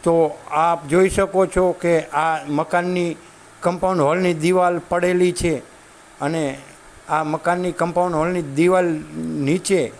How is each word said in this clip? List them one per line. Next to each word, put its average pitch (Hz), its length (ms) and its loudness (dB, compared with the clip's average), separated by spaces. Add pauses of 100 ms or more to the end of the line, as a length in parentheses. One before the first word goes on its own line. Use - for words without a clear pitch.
તો 165 360 2 (120)
આપ 160 360 0
જોઈ 185 220 4
શકો 190 360 2
છો 180 260 0
કે 170 340 0
આ 156 420 -2
મકાનની 175 680 -2 (440)
કમ્પાઉન્ડ 180 420 0
હોલની 175 320 2
દિવાલ 175 560 2
પડેલી 180 420 2
છે 170 260 -2 (640)
અને 143 360 -2 (520)
આ 156 140 0
મકાનની 175 480 -2
કમ્પાઉન્ડ 170 440 -2
હોલની 175 260 0
દિવાલ 170 440 2 (320)
નીચે 160 840 -2